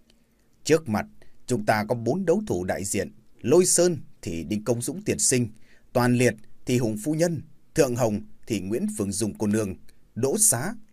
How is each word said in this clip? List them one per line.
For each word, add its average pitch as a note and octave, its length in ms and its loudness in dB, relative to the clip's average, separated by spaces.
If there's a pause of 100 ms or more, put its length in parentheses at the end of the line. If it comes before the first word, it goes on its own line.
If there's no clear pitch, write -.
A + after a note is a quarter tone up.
(640)
"Trước D#3+ 240 2
mặt, G#2 180 0 (400)
chúng G#2+ 200 -2
ta G#2+ 180 2
có A2 100 -2
bốn D#3+ 320 -2
đấu F#3+ 200 2
thủ F2+ 180 -2
đại F#2 200 -4
diện. F#2+ 280 -4 (280)
Lôi F3 260 4
Sơn E3+ 320 2 (240)
thì E2 220 -6
Đinh G#2 200 -4
Công A#2+ 180 0
Dũng D#3 200 -6
tiên - 160 -2
sinh, B2 300 2 (440)
Toàn B2 220 4
Liệt A#2+ 200 4 (320)
thì B2 120 2
Hùng B2+ 260 0
phu D3+ 100 0
nhân, D#3+ 280 0 (320)
Thượng C3 220 4
Hồng A2+ 240 2 (260)
thì G#2 140 -2
Nguyễn A2 260 -2 (120)
Phương G2+ 140 -2
Dung G#2 260 -2
cô A2 80 0
nương, G#2 280 0 (400)
Đỗ C3+ 240 0
Xá, D#3 360 2 (180)